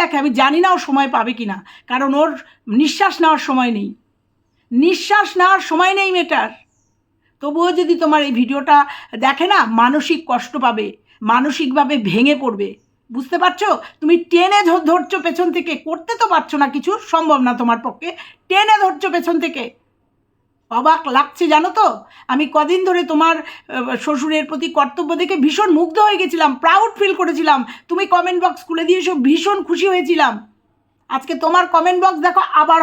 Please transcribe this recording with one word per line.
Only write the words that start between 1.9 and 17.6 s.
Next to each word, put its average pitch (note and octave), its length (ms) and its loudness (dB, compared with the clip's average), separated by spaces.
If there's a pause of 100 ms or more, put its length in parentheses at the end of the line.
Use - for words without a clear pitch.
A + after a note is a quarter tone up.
কারণ C4+ 200 -2 (100)
ওর D#4+ 100 2 (500)
নিঃশ্বাস F4 420 0
নেওয়ার D#4 260 2
সময় B3+ 300 0
নেই, G3+ 100 -6 (840)
নিঃশ্বাস F#4 580 2 (100)
নেওয়ার F#4 320 4
সময় F4+ 280 2
নেই G4 180 0
মেয়েটার। C#4+ 340 -2 (920)
তবুও D#4+ 300 0
যদি E4+ 300 0
তোমার D4+ 260 2
এই C4 120 -2
ভিডিওটা C#4 360 0 (480)
দেখে C4+ 280 0
না, G4 60 4 (220)
মানসিক D4 400 2 (100)
কষ্ট A#3+ 220 -4 (120)
পাবে, A3 220 0 (360)
মানসিকভাবে C4 720 0 (160)
ভেঙে B3+ 320 2
পড়বে, G3+ 260 -4 (420)
বুঝতে C4 320 -6
পারছো? F4+ 260 0 (320)
তুমি D#4 140 2 (180)
টেনে F#4+ 360 4
ধ-, E4 220 2
ধরছো F4 360 0
পেছন E4+ 300 -2
থেকে, E4+ 160 -4 (140)
করতে E4 340 -8
তো A#4 120 0
পারছো D4+ 300 -2
না C#4 120 2
কিছু, D4 180 -4 (200)
সম্ভব D#4 340 2
না B3 140 0